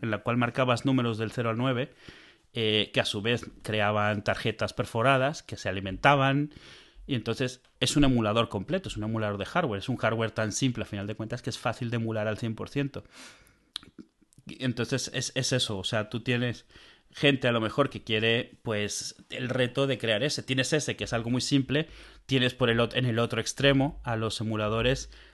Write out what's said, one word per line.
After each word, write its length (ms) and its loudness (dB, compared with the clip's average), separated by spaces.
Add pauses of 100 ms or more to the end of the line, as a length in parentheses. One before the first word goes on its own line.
en 100 -2
la 80 -2
cual 180 -2
marcabas 480 2
números 320 2
del 140 -2
cero 180 -2
al 80 -2
nueve, 340 0 (600)
eh, 400 2
que 60 2
a 60 4
su 180 -2
vez 260 0 (140)
creaban 600 2
tarjetas 500 -2
perforadas 680 0
que 160 -14
se 120 -6
alimentaban, 840 2 (540)
y 80 -2
entonces 480 -4 (160)
es 180 2
un 60 6
emulador 460 4
completo, 400 -4
es 80 -8
un 60 -6
emulador 360 -2
de 60 -4
hardware, 340 -2
es 100 -6
un 80 -2
hardware 320 0
tan 220 -2
simple 320 0
a 20 -16
final 220 -8
de 80 -6
cuentas 260 -6
que 80 -8
es 80 -6
fácil 320 -4
de 60 -4
emular 320 -2
al 100 -2
cien 160 -4
por 160 -10
ciento. 340 -4 (1400)
Entonces 680 -2
es, 220 -4
es 180 -2
eso, 240 0
o 60 -6
sea, 260 -2
tú 120 -6
tienes 440 -2 (460)
gente 360 4
a 40 4
lo 100 2
mejor 300 2
que 120 -10
quiere, 600 0
pues, 520 -4 (140)
el 200 -6
reto 360 0
de 140 0
crear 240 2
ese. 180 -2
Tienes 320 0
ese, 220 0
que 80 -6
es 100 -6
algo 160 0
muy 120 0
simple, 460 2 (380)
tienes 300 2
por 160 2
el 80 4
ot-, 160 2
en 100 2
el 140 0
otro 220 0
extremo 600 2
a 120 -2
los 260 -2
emuladores 680 0 (220)